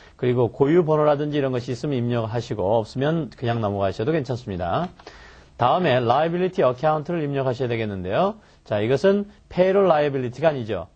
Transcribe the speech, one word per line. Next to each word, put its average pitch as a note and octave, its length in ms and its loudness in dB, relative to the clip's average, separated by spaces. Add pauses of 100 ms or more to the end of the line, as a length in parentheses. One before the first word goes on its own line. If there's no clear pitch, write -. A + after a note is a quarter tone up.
(160)
그리고 B2 360 0
고유 D#3+ 320 4
번호라든지 D3+ 520 2
이런 C#3 160 0
것이 B2 200 -4
있으면 C#3+ 260 -4
입력하시고 A2+ 800 -2
없으면 C#3 520 -2
그냥 A#2 300 -4
넘어가셔도 G2+ 520 -2
괜찮습니다. A#2+ 760 -4 (680)
다음에 C#3 420 2
라이빌리티 E3 640 0
어카운트를 D#3 600 0
입력하셔야 C3+ 460 -2
되겠는데요. A2+ 680 -2 (260)
자, G#2 180 -2
이것은 F#3+ 480 2 (200)
페이롤 F#3+ 400 4
라이빌리티가 C#3 600 0
아니죠. A2 480 -2